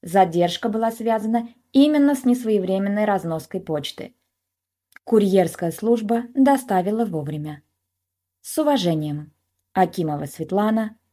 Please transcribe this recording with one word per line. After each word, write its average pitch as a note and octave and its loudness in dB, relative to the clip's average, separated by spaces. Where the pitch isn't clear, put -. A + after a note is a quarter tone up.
Задержка F3 2
была A3 -2
связана A3+ -2
именно C#4+ 4
с C4 -4
несвоевременной G#3 0
разноской F3+ -4
почты. - -8
Курьерская F#3+ 2
служба A#3 0
доставила A#3 2
вовремя. D3+ -8
С - -12
уважением. D#3+ 0
Акимова D#3+ -2
Светлана, G#3+ -2